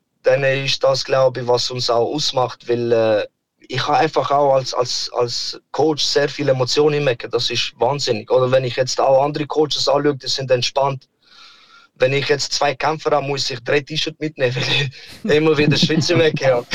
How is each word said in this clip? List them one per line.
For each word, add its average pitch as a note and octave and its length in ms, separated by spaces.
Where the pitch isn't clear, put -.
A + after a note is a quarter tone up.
dann C3 200
ist C3+ 400
das, C3+ 220
glaub C3 340
ich, B2 80
was A#2+ 240
uns B2+ 180
auch A#2 260
ausmacht, C3+ 540
weil, A#2 240
äh, A2 340
ich B2 180
habe D3 120
einfach D3+ 320
auch C#3+ 240
als, C3 200
als, - 400
als - 460
Coach D3+ 320
sehr C#3+ 260
viele C#3 240
Emotionen D3 480
im C#3+ 80
Ecken. A#2 220
Das A#2+ 180
ist A#2 300
wahnsinnig. A#2+ 520
Oder B2+ 200
wenn C3 140
ich B2 120
jetzt C3 240
auch C3 220
andere D3 240
Coaches D3 420
anschaue, C#3+ 280
die B2+ 120
sind C3 220
entspannt. C3+ 580
Wenn B2+ 180
ich C#3 160
jetzt C#3+ 240
zwei C#3+ 220
Kämpfer D3+ 380
habe, C#3 140
muss C#3 240
ich A#2+ 100
drei C3+ 200
T-Shirts D#3 400
mitnehmen, C#3 340
<laughs> C3 680
weil A3 80
ich D3 60
immer D#3 200
wieder D3 220
Schwitze E3 360
im E3 60
Ecken D3+ 280
habe. B2 260